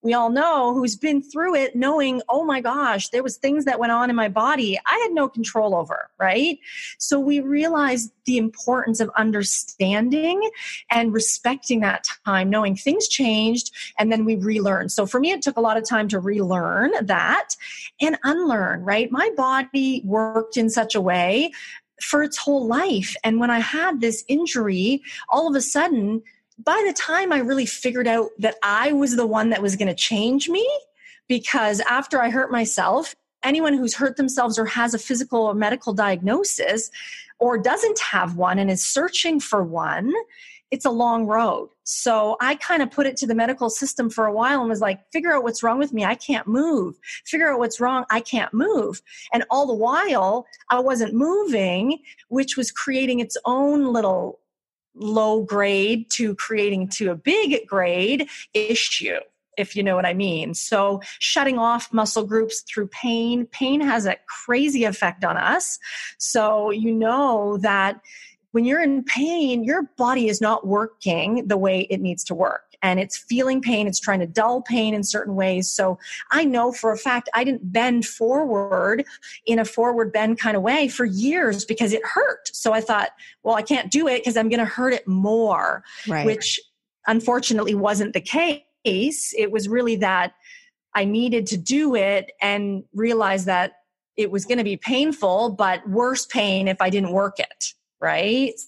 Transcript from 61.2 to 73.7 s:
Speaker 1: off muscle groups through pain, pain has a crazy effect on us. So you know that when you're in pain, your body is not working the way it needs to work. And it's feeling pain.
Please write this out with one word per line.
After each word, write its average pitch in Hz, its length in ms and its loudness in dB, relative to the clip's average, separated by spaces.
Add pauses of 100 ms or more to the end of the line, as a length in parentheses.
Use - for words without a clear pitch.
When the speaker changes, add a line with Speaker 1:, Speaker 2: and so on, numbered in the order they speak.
Speaker 1:
off 233 340 0
muscle 214 320 0
groups 220 360 0
through 208 260 -6
pain, 233 580 -2
pain 269 340 0
has 233 280 2
a - 80 0 (100)
crazy 269 600 0
effect 185 380 -2
on 170 140 0
us. 175 400 0 (400)
So 214 540 0
you 220 200 0
know 220 640 2
that 196 440 2 (520)
when 233 120 4
you're 285 160 2
in 277 220 2
pain, 269 600 0
your 302 200 0 (140)
body 247 320 2
is 202 120 -2
not 214 240 0
working 202 840 0
the 202 100 2
way 190 240 2 (100)
it 190 100 -2
needs 180 220 -4
to - 100 -6
work. - 300 -2 (200)
And 185 160 2
it's 196 180 -6
feeling 262 420 0
pain. 226 280 0